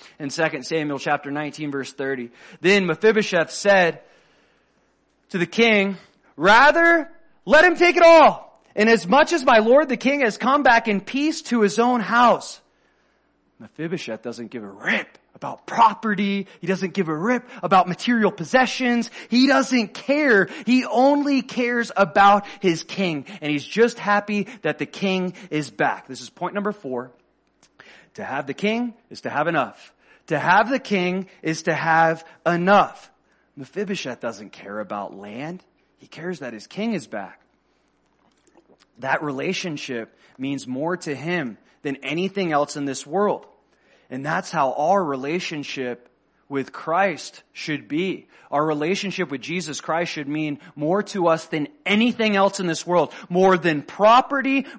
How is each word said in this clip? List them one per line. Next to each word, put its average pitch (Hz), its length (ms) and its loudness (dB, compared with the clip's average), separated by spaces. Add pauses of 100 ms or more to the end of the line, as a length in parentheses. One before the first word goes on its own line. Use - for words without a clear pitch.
(200)
in 143 100 -8
Second 156 360 -4
Samuel 147 340 -4
chapter 143 320 -4
nineteen, 147 400 -8
verse 135 200 -8
thirty. 135 380 -8 (300)
Then 190 260 4
Mephibosheth 185 640 0
said 185 520 2 (1300)
to 196 80 -6
the 175 80 -2
king, 202 500 2 (400)
"Rather, 294 760 6 (340)
let 302 200 6
him 349 100 6
take 349 220 4
it 349 80 6
all, 311 580 6 (140)
inasmuch 226 560 4
as 294 120 0
my 247 140 6
lord 254 300 4
the 262 80 -2
king 285 240 0
has 220 180 0
come 277 240 2
back 233 240 4
in 202 140 0
peace 294 420 -4
to 240 200 0
his 202 180 0
own 240 200 2
house." 202 600 0 (1000)
Mephibosheth 147 640 -10
doesn't 120 280 -12
give 117 120 -12
a 101 80 -14
rip - 460 -6 (180)
about - 320 -12
property. 202 800 0 (140)
He 175 60 -12
doesn't 185 260 -4
give 175 160 -2
a 156 80 -2
rip 240 300 -2 (160)
about 185 260 4
material 214 420 0
possessions. 240 800 0 (180)
He 247 180 4
doesn't 262 480 2
care. 262 540 2 (180)
He 247 180 2
only 277 560 2
cares 240 540 -4
about 202 520 4 (140)
his 165 240 0
king. 165 400 -6 (160)
And 151 100 -6
he's 143 140 -2
just 240 340 0
happy 208 500 -2 (140)
that 151 160 -4
the 147 80 -6
king 185 480 -4 (160)
is 151 200 -6
back. 127 360 -4
This 127 140 -16
is 123 100 -18
point - 240 -8
number 208 180 -4
four. 127 400 -10 (1000)
To 107 100 -12
have 135 220 -8
the 135 80 -8
king 226 400 -4 (160)
is - 120 -20
to 123 80 -8
have 131 160 -2
enough. 139 460 -4 (360)
To 156 100 -2
have 190 320 4
the 269 80 0
king 185 500 -2 (140)
is 160 200 -4
to 165 120 0
have 165 500 2 (220)
enough. 175 640 2 (460)
Mephibosheth 165 640 -8
doesn't 107 320 -10
care 101 280 -12
about 101 340 -8
land. 120 480 -12 (360)
He - 100 -20
cares 170 320 -12
that 123 120 -12
his 107 140 -16
king 226 260 -6
is 156 140 -6
back. 101 340 -14 (1600)
That 135 240 -4
relationship 143 920 -8 (240)
means 135 280 -8
more 147 320 -4
to 151 160 -8
him 139 440 -6 (240)
than 139 140 -6
anything 175 560 -4
else 143 240 0
in 143 100 -6
this 131 200 -8
world. 180 400 -2 (640)
And 135 160 -10
that's 170 280 -6
how 143 220 0
our 180 280 2
relationship 139 1080 -6 (400)
with 135 240 -6
Christ 170 720 -4 (100)
should 139 360 -8
be. 170 400 -6 (240)
Our 147 120 2
relationship 165 680 -4
with 131 80 -8
Jesus 151 400 -8
Christ 165 320 -4
should 147 160 -8
mean 151 320 -6 (160)
more 165 280 -2
to 190 220 -2
us 160 200 0
than 147 200 -4 (180)
anything 214 520 0
else 196 240 2
in 180 80 -2
this 160 180 -6
world. 170 260 2 (160)
More 185 300 4
than 151 240 0
property, 262 840 2 (120)